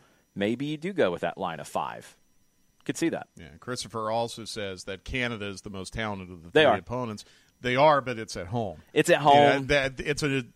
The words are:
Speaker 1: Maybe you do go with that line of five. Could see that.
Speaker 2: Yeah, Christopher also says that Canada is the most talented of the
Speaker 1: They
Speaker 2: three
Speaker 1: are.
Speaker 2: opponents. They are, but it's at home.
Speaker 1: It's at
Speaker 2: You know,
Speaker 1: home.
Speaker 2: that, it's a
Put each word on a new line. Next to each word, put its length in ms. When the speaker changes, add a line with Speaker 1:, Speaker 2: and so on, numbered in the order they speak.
Speaker 1:
Maybe 320
you 100
do 160
go 180
with 120
that 160
line 200
of 80
five. 500
Could 120
see 120
that. 180
Speaker 2:
Yeah, 120
Christopher 520
also 340
says 400
that 200
Canada 420
is 160
the 80
most 220
talented 380
of 140
the 60
Speaker 1:
They 120
Speaker 2:
three 80
Speaker 1:
are. 60
Speaker 2:
opponents. 480
They 140
are, 260
but 160
it's 180
at 120
home. 340
Speaker 1:
It's 160
at 120
Speaker 2:
You 40
know, 280
Speaker 1:
home. 160
Speaker 2:
that, 300
it's 240
a 220